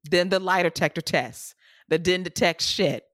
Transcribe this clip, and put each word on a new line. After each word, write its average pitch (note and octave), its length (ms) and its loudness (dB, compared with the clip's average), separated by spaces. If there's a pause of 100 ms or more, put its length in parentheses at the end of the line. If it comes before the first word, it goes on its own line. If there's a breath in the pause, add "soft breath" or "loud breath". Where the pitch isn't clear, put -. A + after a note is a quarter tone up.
Then F3 200 2
the F#3+ 100 2
lie F#3 240 2
detector E3 380 -2
test - 540 -4 (340 soft breath)
that E3 140 2
didn't F3+ 220 0
detect E3+ 360 0
shit C#3 420 -2 (100)